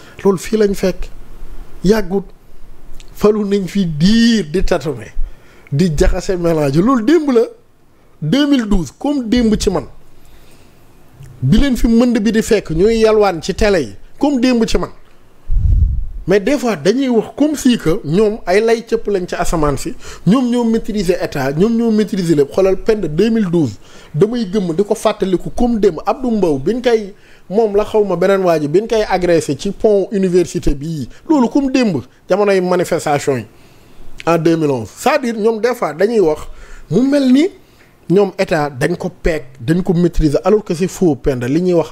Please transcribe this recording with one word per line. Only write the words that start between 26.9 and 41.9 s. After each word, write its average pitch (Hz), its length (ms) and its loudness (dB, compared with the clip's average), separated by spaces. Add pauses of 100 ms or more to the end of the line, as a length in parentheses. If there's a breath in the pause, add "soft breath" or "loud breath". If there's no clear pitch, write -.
moom 208 280 0
la 208 100 2
xaw 208 180 0
ma 190 120 -2
beneen 190 260 2
waa 170 180 2
ji, 147 80 -2
biñ 190 200 0
koy 220 200 0
agressé 175 480 0
ci - 140 -6
pont 202 420 0
université 185 600 0
bii, 143 340 -8 (220 loud breath)
loolu 277 180 2
comme 277 240 0
démb, 233 260 0 (300 soft breath)
jamonoy 196 320 2
manifestation 160 800 -2
yi 107 80 -8 (800 soft breath)
en 170 140 2
deux 165 180 2
mille 151 140 0
onze. 113 260 -4
C'est-à-dire 254 380 0
ñoom 220 260 0
des 240 140 0
fois 165 180 -4
dañuy 202 280 2
wax 160 180 2 (500 loud breath)
mu 180 180 2
mel 277 240 2
ni 302 180 4 (600 soft breath)
ñoom 190 300 2
état 160 320 -2
dañ 143 260 -4
ko - 140 -8 (100)
peeg, 156 220 -2 (180)
dañ 165 220 0
ko 190 100 0
maîtriser, 165 500 2
alors 220 200 2
que 180 100 -6
c'est 170 140 -2
faux, 170 280 0
Penda, 123 320 -2
li 147 140 0
ñuy 180 120 2
wax 160 180 0